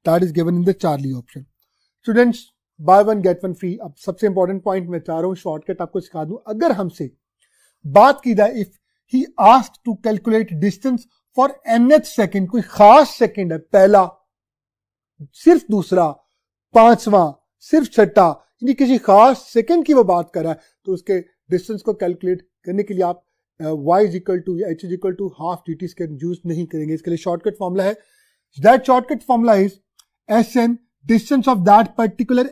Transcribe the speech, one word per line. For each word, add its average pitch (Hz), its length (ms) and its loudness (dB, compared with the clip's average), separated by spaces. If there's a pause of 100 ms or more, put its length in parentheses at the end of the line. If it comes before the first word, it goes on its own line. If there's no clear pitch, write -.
that 170 160 2
is 165 100 -4
given 170 200 -2
in 175 100 -2
the 185 100 0
Charlie 139 400 -4
option। 127 280 -16 (600)
स्टूडेंट्स, 240 500 -2 (300)
buy 185 220 4
one 214 180 -2
get 180 140 0
one 180 200 -10
free। 180 280 -8
अब 156 120 -18 (100)
सबसे 196 220 -4
इंपॉर्टेंट 185 360 -4
पॉइंट 185 260 -6
मैं 175 100 -8
चाह 160 180 -8
रहा 175 100 -4
हूं 185 80 -6
शॉर्टकट 175 460 -10
आपको 170 180 -10
सिखा 160 260 -12
दूं। 190 120 -12 (100)
अगर 226 240 -2
हमसे 180 440 -8 (720)
बात 233 360 2
की 240 100 -4
जाए, 214 300 -2
if - 40 -8 (460)
he 254 100 -2 (240)
asked 240 420 2
to 214 60 -8 (120)
calculate 214 560 -4
distance 233 380 -4 (380)
for 277 100 2 (280)
nth 254 420 2
second, 190 280 -2
कोई 226 140 -4
खास 233 480 6
सेकंड 202 420 -4
है, 160 60 -6
पहला, 190 520 4 (1120)
सिर्फ - 500 2
दूसरा, 185 360 0 (640)
पांचवा, 220 640 4 (240)
सिर्फ 302 320 -2
छठा, 190 360 4 (360)
यानी 262 100 -2
किसी 254 240 0
खास 214 400 4
सेकंड 277 480 -2
की 302 80 0
वो 247 100 4
बात 175 300 -2
कर 165 100 -6
रहा 160 80 -4
है, 151 80 -10 (260)
तो 196 60 -8
उसके 185 280 -4
डिस्टेंस 180 600 -8
को 214 120 -4
कैलकुलेट 180 540 -6 (180)
करने 196 180 -4
के 202 100 -10
लिए 185 100 -2
आप, 175 200 -6 (380)
अ, - 20 -12
y 156 380 -2
is 202 100 0
equal 180 280 -6
to 175 220 -8
या 214 60 -6
h 165 180 -10
is 175 60 -12
equal 185 240 -6
to 196 140 -10 (120)
half 170 160 -8 (120)
G 160 140 -12
T 170 120 -12
square 151 280 -12
यूज़ 175 220 -10
नहीं 170 200 -8
करेंगे। 156 280 -8
इसके 160 180 -10
लिए 170 60 -4
शॉर्टकट 180 420 -8
फॉर्मूला 185 240 -6
है, 208 140 -4 (640)
that 247 220 4
shortcut 254 480 -2
formula 233 260 2
is 196 140 0 (600)
S 220 260 0
N, 233 180 0 (360)
distance 247 360 0
of 208 180 -2
that 208 220 4 (120)
particular 247 520 -2